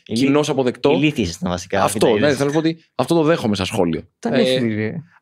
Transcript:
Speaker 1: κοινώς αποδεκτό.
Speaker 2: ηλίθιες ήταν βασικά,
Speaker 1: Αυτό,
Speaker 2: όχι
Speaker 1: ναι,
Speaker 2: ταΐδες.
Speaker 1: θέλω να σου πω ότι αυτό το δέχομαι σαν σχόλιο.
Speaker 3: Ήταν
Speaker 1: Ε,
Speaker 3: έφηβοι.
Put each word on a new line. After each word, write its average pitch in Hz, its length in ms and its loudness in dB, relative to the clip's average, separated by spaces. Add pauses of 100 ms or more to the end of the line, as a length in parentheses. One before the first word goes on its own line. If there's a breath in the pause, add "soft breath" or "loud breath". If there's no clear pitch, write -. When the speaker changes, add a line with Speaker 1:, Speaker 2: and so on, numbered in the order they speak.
(140)
Speaker 1:
κοινώς 135 340 2
αποδεκτό. 127 420 0
Speaker 2:
ηλίθιες 143 440 0
ήταν 90 160 -4
βασικά, 98 340 -2
Speaker 1:
Αυτό, 147 260 2
Speaker 2:
όχι 107 100 2
Speaker 1:
ναι, 135 80 2
Speaker 2:
ταΐδες. 143 60 2
Speaker 1:
θέλω 135 100 -2
να - 20 0
σου 143 60 -2
πω 156 60 0 (100)
ότι 160 160 -6 (100)
αυτό 131 200 0
το 165 80 2
δέχομαι 147 340 0
σαν 95 100 -2
σχόλιο. 87 360 -2 (140)
Speaker 3:
Ήταν 233 160 -6
Speaker 1:
Ε, 240 80 2
Speaker 3:
έφηβοι. 120 600 -2 (200 soft breath)